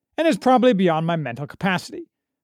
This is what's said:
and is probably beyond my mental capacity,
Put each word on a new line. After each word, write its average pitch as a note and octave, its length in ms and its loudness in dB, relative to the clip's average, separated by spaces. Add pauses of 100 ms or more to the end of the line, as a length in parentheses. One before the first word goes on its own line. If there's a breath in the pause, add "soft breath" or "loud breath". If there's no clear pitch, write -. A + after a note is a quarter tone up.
(160)
and D#4+ 120 0
is A#3+ 100 2
probably B3+ 340 4
beyond E3 320 0
my F#3 120 -2
mental C3+ 320 -8
capacity, A3+ 580 -4 (380)